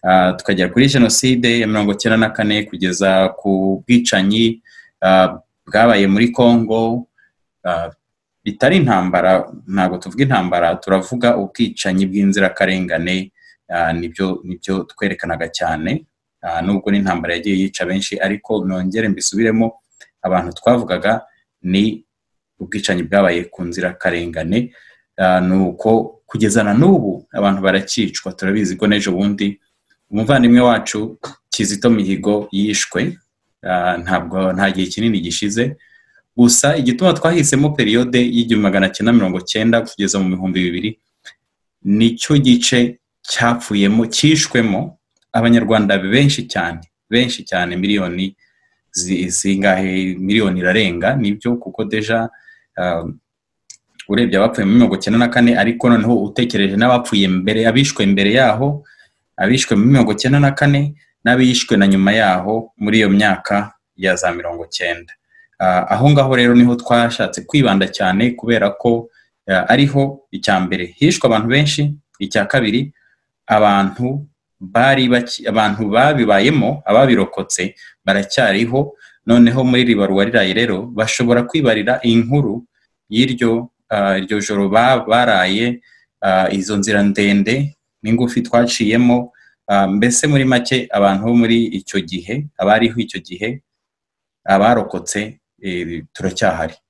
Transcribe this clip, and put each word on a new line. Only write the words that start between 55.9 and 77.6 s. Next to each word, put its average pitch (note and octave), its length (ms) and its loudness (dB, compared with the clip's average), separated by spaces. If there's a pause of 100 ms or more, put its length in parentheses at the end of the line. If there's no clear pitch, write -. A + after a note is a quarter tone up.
utekereje G2 540 -2
n'abapfuye A#2 500 2
mbere, G#2 400 0
abishwe B2+ 380 0
mbere G2+ 260 2
yaho, C3 520 0 (540)
abishwe G#2+ 380 0
muri G#2+ 160 4
mirongo A#2 220 4
cyenda B2+ 260 2
na C#3 120 4
kane, C#3+ 440 0 (280)
n'abishwe B2 540 2
na G2 100 6
nyuma G2 240 4
yaho G2+ 640 0
muri G#2+ 200 0
iyo G#2+ 120 4
myaka G2+ 640 0 (220)
ya F#2 200 0
za F2 160 -2
mirongo E2+ 360 -10
cyenda. E2+ 460 -10 (460)
Ah, F2+ 300 0
aho B2+ 200 2
ngaho C3+ 260 4
rero A#2+ 200 4
niho A#2+ 200 6
twashatse A#2 680 -2
kwibanda G2 460 2
cyane, G2+ 440 0
kubera A2 400 0
ko, A#2 380 -2 (380)
ah, F#2 200 0
ariho C#3 640 0
icya G2 280 -2
mbere F#2 260 -4
hishwe D#3 420 0
abantu A2+ 200 2
benshi, D3 460 0 (260)
icya G2+ 260 -2
kabiri B2+ 480 -2 (540)
abantu G#2+ 800 0 (320)
bari B2 480 2
baki-, A#2+ 400 -2
abantu G#2+ 420 0
babibayemo, A#2+ 960 2
ababirokotse G2+ 880 0 (300)